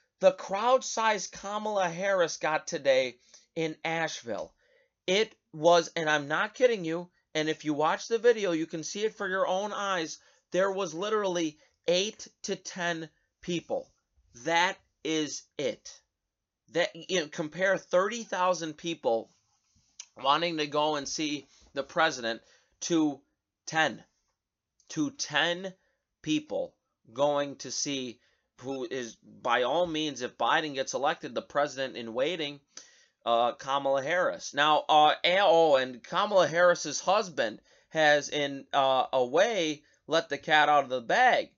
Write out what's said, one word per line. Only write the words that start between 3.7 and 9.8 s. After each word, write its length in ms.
Asheville. 680
It 280
was, 420
and 160
I'm 160
not 280
kidding 300
you, 240
and 140
if 160
you 100
watch 340
the 100
video, 340
you 140
can 160
see 220
it 100
for 140
your 180
own 260
eyes, 460